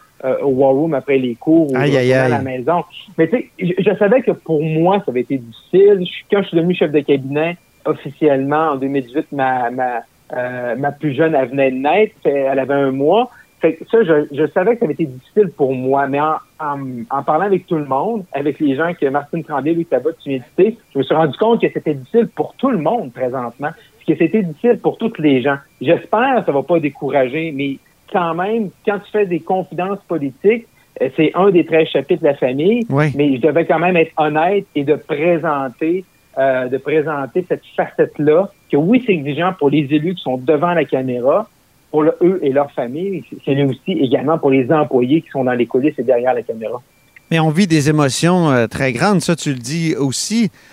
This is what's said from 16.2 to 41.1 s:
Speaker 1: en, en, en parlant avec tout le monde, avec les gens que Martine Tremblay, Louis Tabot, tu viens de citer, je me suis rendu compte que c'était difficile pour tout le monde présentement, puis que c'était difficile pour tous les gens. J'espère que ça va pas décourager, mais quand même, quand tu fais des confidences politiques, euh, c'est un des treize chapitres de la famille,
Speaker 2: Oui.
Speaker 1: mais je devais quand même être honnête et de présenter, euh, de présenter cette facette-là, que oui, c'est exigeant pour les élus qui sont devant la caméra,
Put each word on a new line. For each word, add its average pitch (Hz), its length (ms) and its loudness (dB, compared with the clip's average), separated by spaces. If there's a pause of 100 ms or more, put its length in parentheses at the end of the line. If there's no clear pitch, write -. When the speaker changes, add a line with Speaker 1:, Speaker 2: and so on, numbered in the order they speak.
Speaker 1:
en, 156 140 0 (260)
en, 143 160 -6 (320)
en 139 140 -4
parlant 165 240 0
avec 185 200 0
tout 170 120 -2
le 147 80 -6
monde, 175 380 -2 (100)
avec 143 260 -4
les 139 160 0
gens 165 160 -2
que 156 140 -2
Martine 143 360 -4
Tremblay, 147 300 -4
Louis 165 140 -2
Tabot, 135 240 -2 (120)
tu 147 60 -12
viens 135 100 -4
de 123 60 -14
citer, 220 320 0 (160)
je 139 60 -4
me 135 40 2
suis 151 120 -2
rendu 156 240 2
compte 226 240 2
que 165 100 2
c'était 151 220 -4
difficile 175 340 0
pour - 300 -6
tout 269 120 0
le 233 60 0
monde 160 380 -2
présentement, 123 560 -6 (280)
puis - 140 -2
que 143 100 -2
c'était 208 200 0
difficile 180 400 0
pour 156 160 -2
tous 226 200 -4
les 143 220 2
gens. 139 160 0 (240)
J'espère 214 600 0
que - 40 -2
ça 160 80 0
va 220 100 0
pas 175 160 0
décourager, 143 800 -2
mais 139 220 -6 (340)
quand 170 220 -2
même, 202 340 -4 (160)
quand 202 140 -2
tu 196 120 -16
fais 214 140 0
des 180 160 -2
confidences 185 680 -6
politiques, 175 580 -2 (340)
euh, 127 160 0
c'est 156 180 2
un 190 160 4
des 175 140 4
treize 160 240 2
chapitres 165 320 -2
de 160 80 2
la 139 60 2
famille, 151 560 0
Speaker 2:
Oui. 143 260 2
Speaker 1:
mais 139 200 2
je 117 40 -6
devais 156 240 2
quand 165 140 2
même 175 180 2
être 160 220 2
honnête 160 560 0
et 143 100 -2
de 147 100 2
présenter, 156 1120 -2 (320)
euh, 131 320 0
de 131 80 -2
présenter 147 720 -2
cette 143 140 -4 (120)
facette-là, 160 760 0 (200)
que 151 60 2
oui, 208 300 4
c'est 214 60 4
exigeant 160 460 -2
pour 208 120 2
les 151 200 2
élus 156 260 0
qui - 60 -14
sont 127 140 -4
devant 151 380 0
la 156 100 2
caméra, 131 640 -2 (420)